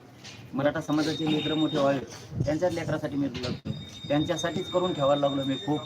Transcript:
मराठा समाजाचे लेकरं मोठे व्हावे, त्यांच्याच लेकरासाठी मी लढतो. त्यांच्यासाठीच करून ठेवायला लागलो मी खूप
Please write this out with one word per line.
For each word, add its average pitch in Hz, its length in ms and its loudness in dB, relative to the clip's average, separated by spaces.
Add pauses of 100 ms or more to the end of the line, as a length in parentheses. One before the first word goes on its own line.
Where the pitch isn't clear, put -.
(540)
मराठा 147 260 2
समाजाचे 151 520 0
लेकरं 151 220 0
मोठे 151 240 2
व्हावे, 139 200 4 (460)
त्यांच्याच 156 280 2
लेकरासाठी 151 440 -2
मी 139 100 2
लढतो. 123 440 -4 (380)
त्यांच्यासाठीच 160 640 0
करून 180 220 2
ठेवायला 143 360 4
लागलो 139 160 0
मी 135 100 0
खूप 143 320 -2